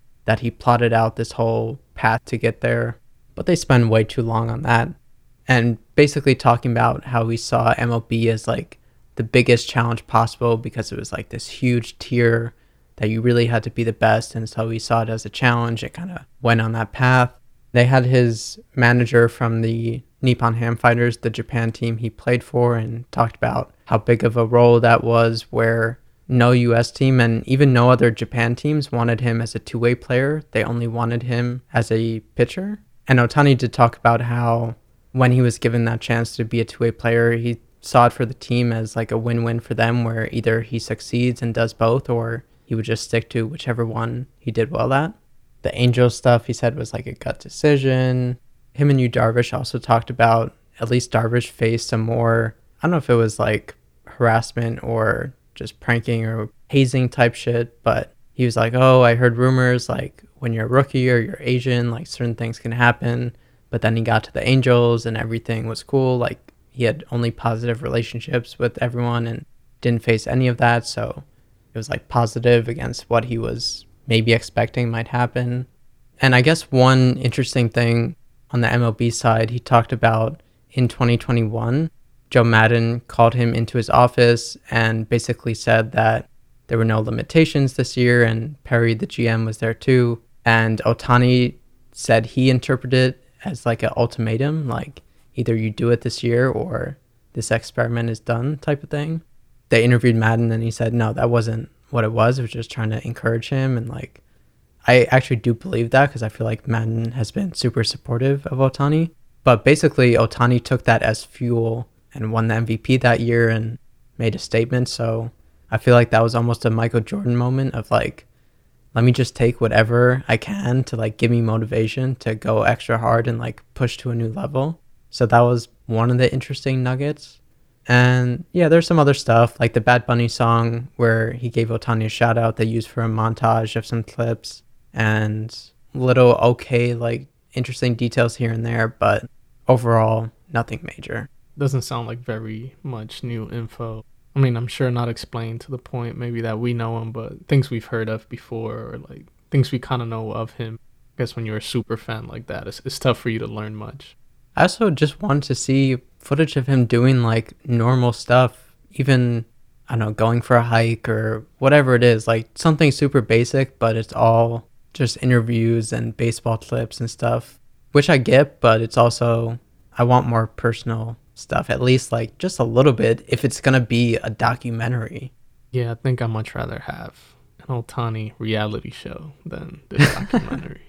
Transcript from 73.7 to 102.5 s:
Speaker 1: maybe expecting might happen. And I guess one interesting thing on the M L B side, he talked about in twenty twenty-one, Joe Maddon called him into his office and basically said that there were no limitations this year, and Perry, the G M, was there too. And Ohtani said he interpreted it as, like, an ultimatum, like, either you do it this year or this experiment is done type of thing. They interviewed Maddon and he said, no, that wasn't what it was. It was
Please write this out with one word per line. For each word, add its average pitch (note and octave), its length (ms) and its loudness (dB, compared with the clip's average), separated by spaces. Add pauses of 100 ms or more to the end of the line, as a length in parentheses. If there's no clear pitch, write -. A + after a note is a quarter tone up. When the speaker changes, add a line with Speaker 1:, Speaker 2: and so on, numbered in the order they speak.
Speaker 1:
maybe A2+ 260 0
expecting A2+ 560 -2
might A2+ 200 -8
happen. B2 580 -4 (520)
And C3 140 4
I B2 80 6
guess D#3 300 0
one B2+ 460 4
interesting B2+ 520 -2
thing A#2 460 0 (340)
on A#2+ 120 -2
the A#2 100 2
M B2 100 2
L A#2 100 2
B A#2+ 200 -2
side, A2+ 400 0
he A#2+ 80 -6
talked A#2 340 2
about A2+ 480 0 (300)
in B2+ 160 0
twenty A#2+ 300 0
twenty-one, A#2 720 -2 (400)
Joe B2 120 6
Maddon A#2 580 4
called A#2 340 2
him A#2 180 0
into A2+ 240 -4
his A2+ 120 -2
office A#2+ 680 4 (140)
and A2+ 360 0
basically A#2+ 460 -4
said A2+ 380 0
that A2+ 360 0 (400)
there A#2+ 100 -2
were A2+ 80 2
no A2 160 0
limitations C3+ 720 0
this - 240 -4
year, A#2+ 260 4
and A2+ 400 -4
Perry, A#2 320 0
the A2+ 100 -6
G A#2 220 -4
M, A2+ 180 0
was A2+ 140 -8
there A2+ 160 -2
too. B2 460 2 (220)
And A2+ 420 4
Ohtani B2 720 2 (360)
said A2+ 360 0
he C3 220 0
interpreted B2+ 680 0
it - 80 -20 (220)
as, E3 200 -8
like, A2+ 180 -2
an - 120 -2
ultimatum, C3 720 -2
like, - 340 -8 (340)
either A#2 200 -2
you A2 140 -2
do A#2 200 -2
it A#2+ 120 2
this - 200 -8
year A#2+ 280 2
or B2+ 480 -6 (360)
this - 180 -6
experiment A#2 580 -4
is A2 100 -6
done B2 380 -4
type D3 260 -4
of D#3 60 -16
thing. D#3 320 -6 (480)
They A#2 140 6
interviewed A#2+ 320 4
Maddon A2+ 360 2
and A2+ 100 -2
he A2+ 100 -4
said, A2+ 220 -4
no, A2+ 200 0
that B2 160 0
wasn't A2+ 400 -2 (200)
what A#2+ 140 -2
it G#2+ 80 -2
was. A#2 260 2
It C3 60 -4
was A2+ 80 -8